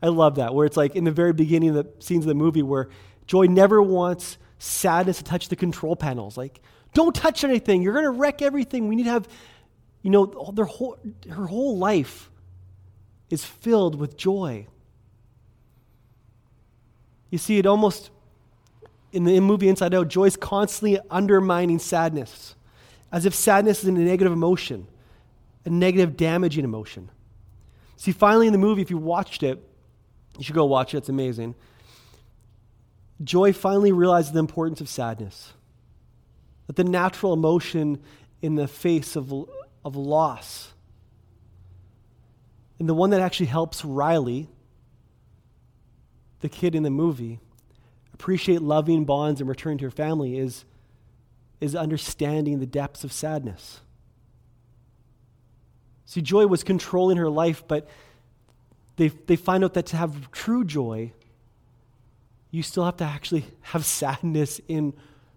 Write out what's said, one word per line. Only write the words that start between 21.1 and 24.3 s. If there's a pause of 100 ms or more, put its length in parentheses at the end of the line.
undermining
sadness, (560)
as
if
sadness
is
a
negative